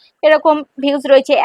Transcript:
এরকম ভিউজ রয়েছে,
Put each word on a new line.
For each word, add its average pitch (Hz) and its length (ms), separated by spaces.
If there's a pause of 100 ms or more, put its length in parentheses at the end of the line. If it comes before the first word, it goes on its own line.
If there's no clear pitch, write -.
(220)
এরকম 302 340 (240)
ভিউজ 285 260
রয়েছে, 269 280 (100)